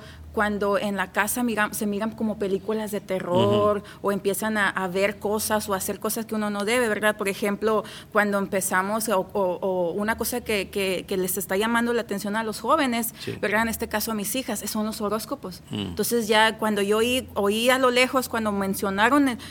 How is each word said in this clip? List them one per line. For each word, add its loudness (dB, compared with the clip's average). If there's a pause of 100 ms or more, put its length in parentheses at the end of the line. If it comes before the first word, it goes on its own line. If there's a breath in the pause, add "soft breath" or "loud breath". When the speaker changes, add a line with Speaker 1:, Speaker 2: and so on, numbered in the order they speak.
(340 loud breath)
Speaker 1:
cuando 2
en 0
la -2
casa 0
mira-, 2
se -4
miran -2
como -4
películas -2
de -2
terror, 4
Speaker 2:
Ujú. -14 (160 loud breath)
Speaker 1:
o 2
empiezan 0
a, 4
a -2
ver 0
cosas 0
o 0
a 0
hacer -4
cosas -2
que -6
uno 0
no -2
debe, 2
¿verdad? 2
Por -2
ejemplo, 0 (300 loud breath)
cuando 2
empezamos, 0
o, 4 (140)
o, 0 (200)
o 0
una -2
cosa -4
que, -2
que, -2
que -2
les -2
está -2
llamando 2
la 0
atención -4
a -2
los -6
jóvenes, 0 (100)
Speaker 2:
Sí. -6
Speaker 1:
¿verdad? 2
En 0
este -4
caso -2
a -2
mis -4
hijas, -4
son -2
los -6
horóscopos. -6
Speaker 2:
Mm. -6
Speaker 1:
Entonces -2
ya 6
cuando 0
yo 2
oí, 0
oí 2
a 6
lo 4
lejos, 2
cuando -2
mencionaron 2
el, -2 (140)